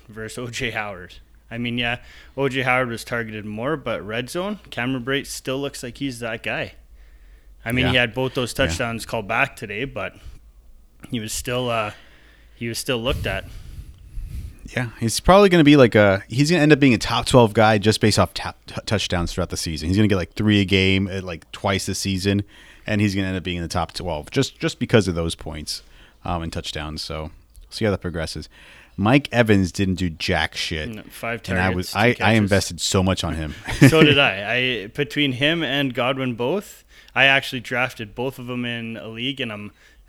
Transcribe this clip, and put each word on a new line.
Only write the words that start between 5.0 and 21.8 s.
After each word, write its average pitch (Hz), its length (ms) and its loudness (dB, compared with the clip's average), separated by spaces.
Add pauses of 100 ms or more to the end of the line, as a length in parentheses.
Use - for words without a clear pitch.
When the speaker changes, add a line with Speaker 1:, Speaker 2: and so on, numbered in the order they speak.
Speaker 1:
Brate 135 240 -4
still - 320 -6
looks 139 240 -8
like 120 140 -12
he's 131 220 -8
that 113 240 -8
guy. 120 320 -6 (920)
I 117 80 -4
mean, 127 140 0
he 127 80 0
Speaker 2:
Yeah. 127 40 4
Speaker 1:
had 120 140 0
both 131 220 -4
those 123 220 -4
Speaker 2:
Yeah. 135 100 2
Speaker 1:
touchdowns 117 380 -6
called 110 220 -6
back 123 300 -4
today, 104 260 -10
but 123 320 -10 (960)
he 120 80 -4
was 107 140 -8
still, 123 360 -4
uh, 110 220 -2 (640)
he 117 140 -8
was 117 100 -6
still 127 240 -4
looked 135 240 -2
at. 95 160 -4 (1300)
Speaker 2:
Yeah, 127 140 -4 (100)
he's 113 200 -2
probably 196 300 8
gonna 175 140 6
be 147 140 8
like 123 180 8
a, 98 320 6
he's 147 240 0
gonna 175 100 4
end 151 100 6
up 147 80 8
being 135 140 6
a 104 60 4
top 117 260 -2
twelve 117 280 6
guy 110 260 6
just 104 220 2
based 107 180 4
off 90 160 2
ta-, - 180 -8 (140)
t-, - 80 -16 (100)
touchdowns 90 480 -2
throughout 87 160 -4
the - 80 -6
season. 80 300 -6
He's 92 100 2
gonna 107 100 6
get, 98 100 2
like, 85 160 -6
three 107 280 4
a 98 40 2
game 95 420 4
at, 95 160 -6
like, 87 280 -12
twice 98 360 -2